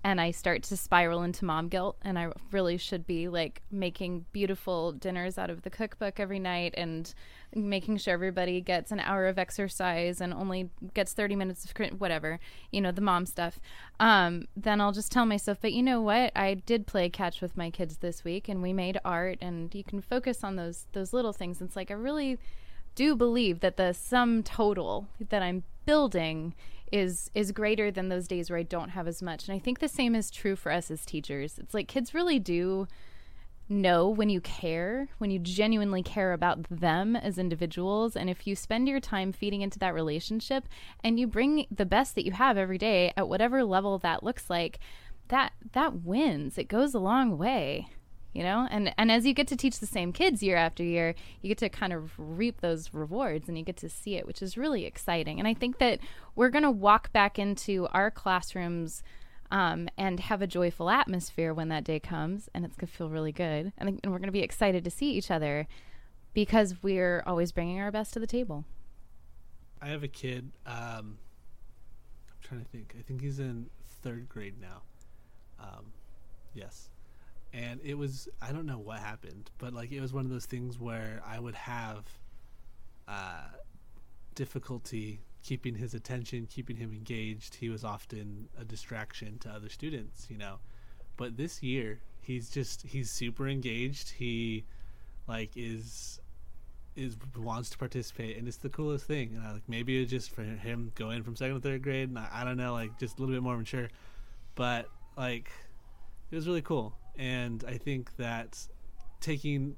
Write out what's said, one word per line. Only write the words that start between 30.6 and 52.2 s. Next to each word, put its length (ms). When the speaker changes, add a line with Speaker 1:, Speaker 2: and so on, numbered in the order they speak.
Speaker 1:
us 220
as 120
teachers. 540
It's 160
like 140
kids 260
really 240
do 480
know 400
when 200
you 120
care, 680
when 120
you 100
genuinely 640
care 280
about 380
them 460
as 200
individuals. 800
And 160
if 160
you 80
spend 320
your 140
time 320
feeding 300
into 180
that 140
relationship 760
and 160
you 80
bring 440
the 160
best 280
that 120
you 60
have 240
every 220
day 380
at 120
whatever 360
level 340
that 240
looks 260
like, 300
that, 240
that 320
wins. 540
It 100
goes 260
a 60
long 380
way. 500
You 80
know, 260
and, 300
and 140
as 120
you 80
get 140
to 100
teach 220
the 80
same 260
kids 300
year 140
after 260
year, 320
you 60
get 120
to 100
kind 240
of 260
reap 440